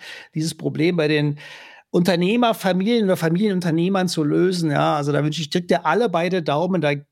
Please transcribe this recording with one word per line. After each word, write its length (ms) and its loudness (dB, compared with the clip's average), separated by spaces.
dieses 240 -4
Problem 400 -2
bei 100 0
den 300 0
Unternehmerfamilien 1120 2
oder 120 2
Familienunternehmern 880 0
zu 160 -2
lösen. 480 0
Ja, 260 2
also 140 -2
da 120 2
wünsche 180 -2
ich, 100 -8
drück 160 -2
dir 180 0
alle 240 2
beide 320 -2
Daumen. 400 0
Da, 100 2
wie 200 -6